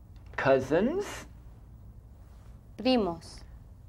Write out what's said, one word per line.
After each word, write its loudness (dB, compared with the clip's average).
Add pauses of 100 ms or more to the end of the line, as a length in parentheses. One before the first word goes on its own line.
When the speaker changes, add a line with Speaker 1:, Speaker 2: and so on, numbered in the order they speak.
(360)
Speaker 1:
Cousins. 2 (1500)
Speaker 2:
Primos. 0 (460)